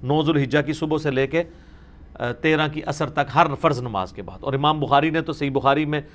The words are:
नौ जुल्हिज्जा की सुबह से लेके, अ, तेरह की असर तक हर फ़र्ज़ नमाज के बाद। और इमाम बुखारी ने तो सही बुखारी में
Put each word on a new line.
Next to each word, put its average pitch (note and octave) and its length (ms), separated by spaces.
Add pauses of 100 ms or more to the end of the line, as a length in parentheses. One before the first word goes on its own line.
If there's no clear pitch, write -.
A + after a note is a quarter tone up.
नौ D3 200
जुल्हिज्जा C#3+ 380
की C#3+ 120
सुबह D#3 240
से D3+ 140
लेके, C3+ 260
अ, - 920
तेरह D#3 360
की D3+ 140
असर D#3 280
तक D3 200
हर E3 180
फ़र्ज़ C#3 340
नमाज G2 300
के - 100
बाद। F#2 220
और C3+ 120
इमाम D3+ 240
बुखारी C#3+ 320
ने D#3+ 100
तो D#3 120
सही C#3+ 160
बुखारी C#3 360
में D3 300